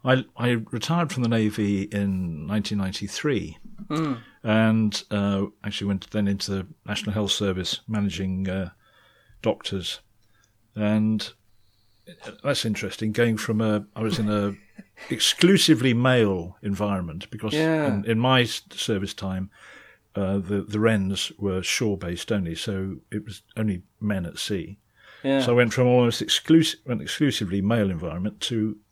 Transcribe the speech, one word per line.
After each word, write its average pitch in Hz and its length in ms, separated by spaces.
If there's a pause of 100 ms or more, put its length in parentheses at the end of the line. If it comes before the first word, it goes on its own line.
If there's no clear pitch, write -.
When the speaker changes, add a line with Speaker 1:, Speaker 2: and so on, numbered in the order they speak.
Speaker 1:
I, 131 220 (120)
I 120 120 (220)
retired 160 400
from 127 120
the 117 60
Navy 104 540
in 92 640
nineteen 104 300
ninety-three, 98 800 (320)
Speaker 2:
Mm. 151 280 (260)
Speaker 1:
and, 110 680
uh, 101 340 (180)
actually 101 240
went 95 220
then 104 180
into 101 240
the 95 160 (180)
National 104 280
Health 104 180
Service 92 560
managing, 95 600
uh, 92 220 (680)
doctors. - 600 (760)
And 107 560 (1120)
that's 139 220
interesting, 107 460
going 117 260
from 110 240
a, 104 240 (100)
I 107 60
was 107 180
in 104 100
a 104 260 (260)
Speaker 2:
<laughs> - 280
Speaker 1:
exclusively 156 840
male 110 680
environment, 95 720
because 110 220
Speaker 2:
Yeah. 156 400
Speaker 1:
in, 101 120
in 113 140
my 127 220
s-, - 300
service 98 420
time, 95 360 (680)
uh, 98 240
the, 95 280
the 107 120
Wrens 101 580
were 92 240
shore-based 95 720
only, 90 240
so 95 420 (140)
it 104 140
was 98 180 (120)
only 107 280 (180)
men 101 240
at 82 140
sea. 95 400 (440)
Speaker 2:
Yeah. 135 180
Speaker 1:
So 123 100
I 120 40
went 120 180
from 127 140
almost 123 340
exclusive, - 680
an 120 140
exclusively 98 600
male 104 300
environment 87 500
to 110 360 (140)